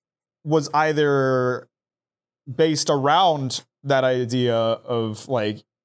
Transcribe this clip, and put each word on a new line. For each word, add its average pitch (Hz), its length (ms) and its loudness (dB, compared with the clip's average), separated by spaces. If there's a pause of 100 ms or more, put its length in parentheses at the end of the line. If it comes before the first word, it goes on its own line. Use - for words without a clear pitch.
(460)
was 147 280 0
either 139 920 0 (880)
based 160 360 0
around 147 760 0 (180)
that 139 200 2
idea 123 520 0
of, 113 720 -2
like, 107 360 -4 (220)